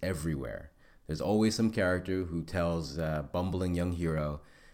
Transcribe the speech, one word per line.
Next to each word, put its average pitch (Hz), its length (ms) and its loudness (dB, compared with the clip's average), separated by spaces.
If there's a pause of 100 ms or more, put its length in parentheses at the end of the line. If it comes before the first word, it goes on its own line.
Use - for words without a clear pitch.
everywhere. 78 680 -4 (340)
There's 78 140 -4
always 107 340 4
some 113 160 2
character 92 540 2
who 85 180 -2
tells 85 540 -2
a 78 340 -2
bumbling 90 440 0
young 87 180 0
hero, 78 480 -2 (340)